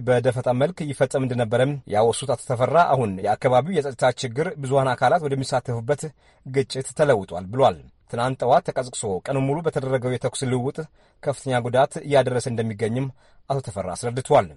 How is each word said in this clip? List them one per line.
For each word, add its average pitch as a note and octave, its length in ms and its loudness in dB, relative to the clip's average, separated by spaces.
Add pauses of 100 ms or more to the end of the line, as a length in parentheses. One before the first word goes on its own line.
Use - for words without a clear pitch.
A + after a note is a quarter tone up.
በደፈጣ B2 500 0
መልክ C#3 300 0
ይፈጸም C3+ 420 0
እንደነበረም A#2+ 480 0 (140)
ያወሱት A2 440 2
አቶ A#2+ 140 -2
ተፈራ B2+ 320 2 (100)
አሁን B2+ 320 2
የአካባቢው B2 560 2
የጸጥታ C3+ 420 2
ችግር C3+ 400 -4
ብዙሃን C3+ 340 0
አካላት C#3 320 2
ወደሚሳተፉበት C3 800 -2 (420)
ግጭት C3 500 -4
ተለውጧል G2 520 0
ብሏል። A2+ 300 4 (320)
ትናንት B2 300 -4
ጠዋት C#3 260 4
ተቀስቅሶ B2+ 380 -6 (180)
ቀኑን C3+ 240 -2
ሙሉ C#3 140 -2
በተደረገው C3 540 -2
የተኩስ - 300 -6
ልውውጥ B2 360 -2 (440)
ከፍተኛ C3 380 -4
ጉዳት B2+ 380 2
እያደረሰ B2+ 480 2
እንደሚገኝም A2+ 600 -2 (420)
አቶ C#3 120 0
ተፈራ F#2+ 280 -8
አስረድቷል። A#2+ 680 0